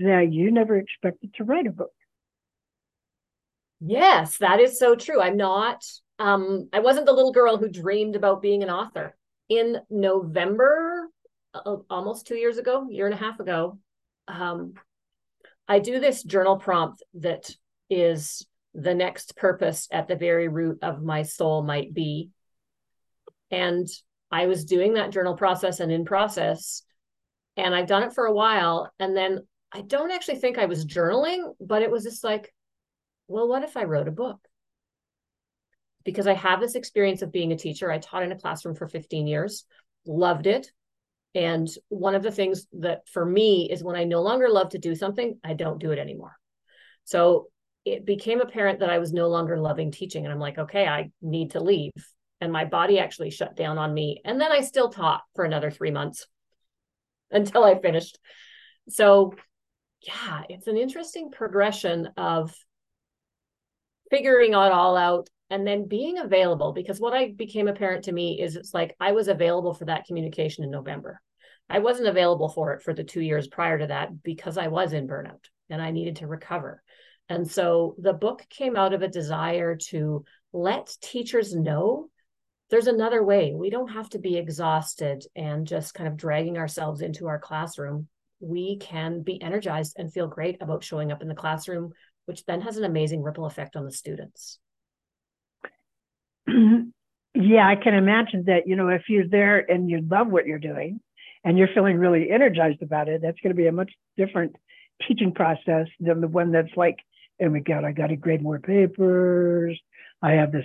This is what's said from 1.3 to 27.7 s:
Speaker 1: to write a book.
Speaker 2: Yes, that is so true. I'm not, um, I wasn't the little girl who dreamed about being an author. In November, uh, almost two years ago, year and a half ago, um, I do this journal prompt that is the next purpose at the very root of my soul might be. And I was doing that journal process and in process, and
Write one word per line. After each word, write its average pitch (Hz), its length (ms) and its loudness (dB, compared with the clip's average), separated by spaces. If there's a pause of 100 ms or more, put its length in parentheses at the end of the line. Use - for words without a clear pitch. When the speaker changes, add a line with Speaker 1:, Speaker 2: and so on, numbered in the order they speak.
Speaker 1:
to 220 80 -6
write 285 220 0
a 196 60 -4
book. 170 200 -8 (1900)
Speaker 2:
Yes, 196 580 4
that 196 200 4
is 247 180 6
so 240 200 6
true. 262 240 0
I'm 190 160 2
not, 202 480 0 (340)
um, 196 540 0
I 208 80 2
wasn't 262 260 4
the 277 60 8
little 262 180 6
girl 233 280 6
who 220 100 0
dreamed 202 480 -2
about 196 260 2
being 202 220 2
an 185 60 -4
author. 180 440 -6 (340)
In 233 300 2 (100)
November, 208 1200 0 (460)
uh, 202 220 -8 (120)
almost 196 380 -8
two 240 80 -8
years 233 240 0
ago, 254 320 -2
year 196 160 -2
and 208 80 0
a 190 40 -10
half 220 200 -8
ago, 180 400 -4 (480)
um, 175 480 -8 (960)
I 202 100 6
do 247 220 -2
this 269 240 0
journal 190 320 2
prompt 175 480 -2 (160)
that - 280 -6 (400)
is 170 560 0 (300)
the 170 200 -2
next - 420 -4
purpose 185 560 -2
at - 160 -4
the 180 80 -2
very 170 320 0
root 160 340 -4
of 160 180 -6
my 156 220 -4
soul 156 400 -2
might 147 320 -4
be. 156 360 -6 (1200)
And 180 340 -2 (420)
I 175 200 0
was 170 160 0
doing 185 300 2
that 214 180 -2
journal 180 240 -2
process 185 420 0
and 165 140 -2
in 165 120 -2
process, - 800 -2 (760)
and 180 200 0